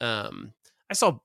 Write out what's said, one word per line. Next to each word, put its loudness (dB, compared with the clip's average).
um, -4
I -2
saw, 4